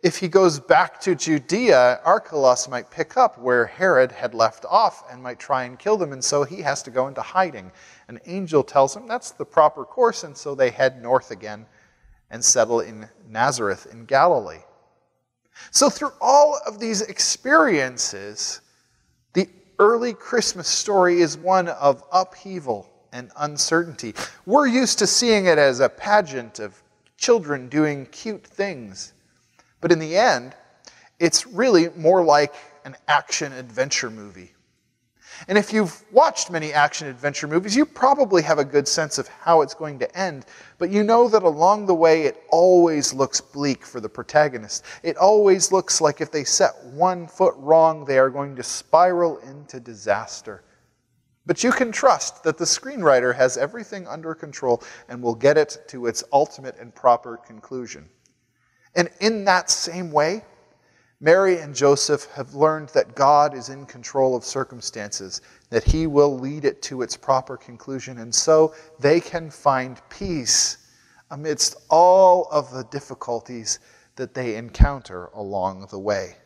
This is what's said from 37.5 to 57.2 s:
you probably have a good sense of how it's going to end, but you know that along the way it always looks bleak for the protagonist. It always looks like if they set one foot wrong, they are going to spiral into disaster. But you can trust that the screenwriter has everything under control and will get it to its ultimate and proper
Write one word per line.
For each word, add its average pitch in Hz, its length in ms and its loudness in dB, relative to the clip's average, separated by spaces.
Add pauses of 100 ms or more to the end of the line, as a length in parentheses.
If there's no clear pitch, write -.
you 294 80 4
probably 254 580 2
have 151 160 0
a 143 60 0
good 139 240 0
sense 156 300 -4
of 131 100 -8
how 165 320 2
it's 139 140 -2
going 147 240 -12
to 123 200 -8
end, 165 280 -8 (320)
but 175 120 -4
you 202 120 0
know 233 260 4
that 214 140 4
along 180 420 2
the 190 100 2
way 160 280 4
it - 280 -4
always 170 600 4
looks 131 300 -2
bleak 139 420 -6
for - 160 -14
the 107 80 -10
protagonist. 127 760 -2 (180)
It 165 160 -6
always 196 520 4
looks 185 300 0
like 151 220 0
if 147 100 -10
they 147 120 -6
set - 280 0 (120)
one 170 420 -4
foot - 320 0
wrong, 156 480 2
they 135 120 2
are 131 120 4
going 139 260 -10
to 127 60 -12
spiral 175 760 2
into 135 420 -20
disaster. 107 840 -8 (840)
But - 180 -2
you 247 100 2
can 240 200 -2
trust - 520 0
that 156 120 0
the 175 80 -6
screenwriter 147 680 0
has 127 240 0
everything 190 480 -8
under 160 280 -12
control 135 480 -4 (280)
and 123 100 -14
will 117 140 -4
get 139 240 2
it 147 200 -2 (100)
to 120 180 -10
its 113 260 -6
ultimate 139 460 -2
and 117 160 -20
proper 117 420 0